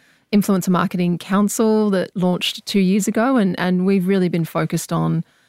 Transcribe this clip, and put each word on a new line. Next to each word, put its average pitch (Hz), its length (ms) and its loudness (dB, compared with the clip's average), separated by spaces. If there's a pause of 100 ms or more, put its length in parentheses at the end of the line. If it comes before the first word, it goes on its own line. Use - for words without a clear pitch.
(320)
Influencer 190 360 2
Marketing 175 500 0
Council 208 720 0
that 185 260 -2
launched 180 500 -2
two 202 140 0
years 190 280 2
ago, 233 280 0
and, 190 220 0
and 180 280 0
we've 196 200 2
really 185 220 2
been 165 160 -2
focused 160 480 -4
on 165 320 0 (240)